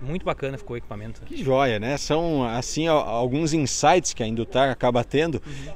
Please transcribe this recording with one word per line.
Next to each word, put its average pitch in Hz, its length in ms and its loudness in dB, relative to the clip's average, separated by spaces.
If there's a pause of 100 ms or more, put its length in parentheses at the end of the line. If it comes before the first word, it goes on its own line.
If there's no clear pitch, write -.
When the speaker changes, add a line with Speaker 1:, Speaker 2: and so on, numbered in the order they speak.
Speaker 1:
Muito 147 240 -4
bacana 139 320 -4
ficou - 160 -10
o 120 40 -6
equipamento. 113 440 -10
Speaker 2:
Que 320 200 -8
joia, 131 380 4
né? 120 160 -2
São, 151 480 2
assim, 123 460 -2
al-, 151 100 6
alguns 127 540 0
insights 160 600 2
que - 80 -6
a 113 60 -2
Indutar 117 420 2
acaba 120 360 2
tendo, 147 400 0
Speaker 1:
Uhum. 139 300 -10